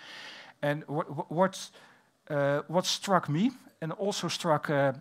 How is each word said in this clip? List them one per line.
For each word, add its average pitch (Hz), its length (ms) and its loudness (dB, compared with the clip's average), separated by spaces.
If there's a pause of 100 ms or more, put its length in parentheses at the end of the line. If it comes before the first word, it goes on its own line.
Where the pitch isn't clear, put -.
(600)
And 147 220 0
wh-, 151 240 -4
wh-, 156 240 -8
what, 185 400 0 (600)
uh, 143 380 0
what 180 180 0
struck - 420 2
me, 185 240 2 (280)
and 160 120 -4
also 196 360 -4
struck, 156 420 2
uh, 139 300 4